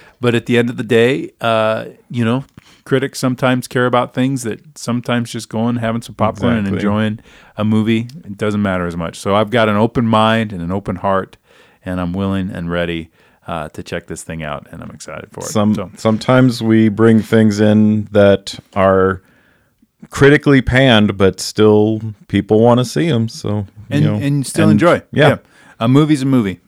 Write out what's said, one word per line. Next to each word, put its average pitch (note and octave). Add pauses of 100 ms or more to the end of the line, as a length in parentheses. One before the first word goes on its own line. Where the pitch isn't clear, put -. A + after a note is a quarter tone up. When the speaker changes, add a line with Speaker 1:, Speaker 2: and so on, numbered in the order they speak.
(200)
Speaker 1:
but A#2+
at A#2
the A#2
end A#2+
of A#2
the -
day, A#2 (100)
uh, A2+ (240)
you A#2+
know, C3 (400)
critics C3
sometimes B2+
care B2
about B2
things C3
that G#2
sometimes A#2+
just A2+
going, A#2
having A2+
some -
popcorn A2+
and G2+
Speaker 2:
Exactly. G2
Speaker 1:
enjoying G#2+ (360)
a G#2
movie, A2 (160)
it G2
doesn't G#2
matter F#2
as E2+
much. E2
So G2
I've G#2
got A2
an G#2
open A#2
mind A2
and F2+
an E2+
open G2
heart, F#2+ (480)
and F2+
I'm F2
willing G2
and E2+
ready, E2+ (380)
uh, D#2+
to -
check F2
this E2
thing E2
out, D2
and E2
I'm E2
excited -
for -
it. -
Speaker 2:
Some, G#2+
Speaker 1:
So. F#2+
Speaker 2:
sometimes A#2+
we A2
bring A2
things A2
in G#2+
that G2+ (160)
are F#2+ (880)
critically C#3+
panned, A2+
but F#2+
still G#2+ (280)
people G2+
wanna A#2+
see D3+
'em, A2+
so, - (100)
you G#2 (260)
Speaker 1:
And, C#3+
Speaker 2:
know, G#2+
Speaker 1:
and C#3
still -
Speaker 2:
and D#3
Speaker 1:
enjoy. C#3+ (100)
Speaker 2:
yeah. D3
Speaker 1:
Yeah. B2 (420)
A A2+
movie's D3
a C3+
movie, A#2